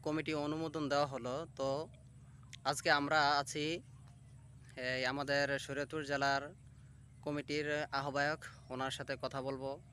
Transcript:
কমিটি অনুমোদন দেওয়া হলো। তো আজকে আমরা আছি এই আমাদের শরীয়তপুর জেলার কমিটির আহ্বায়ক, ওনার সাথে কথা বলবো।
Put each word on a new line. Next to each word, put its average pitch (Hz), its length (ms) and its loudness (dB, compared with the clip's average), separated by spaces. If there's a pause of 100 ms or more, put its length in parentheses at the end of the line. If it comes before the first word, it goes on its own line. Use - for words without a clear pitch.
কমিটি 156 300 0
অনুমোদন 151 560 -2
দেওয়া 143 160 6
হলো। 131 500 -4
তো 135 320 -2 (760)
আজকে 147 280 4
আমরা 147 460 6
আছি 151 440 -2 (920)
এই 131 300 0
আমাদের 139 540 2
শরীয়তপুর 143 440 -4
জেলার 139 500 2 (680)
কমিটির 147 720 0
আহ্বায়ক, 143 480 0 (300)
ওনার 131 220 -2
সাথে 135 300 -6
কথা 135 200 -4
বলবো। 135 380 -4 (140)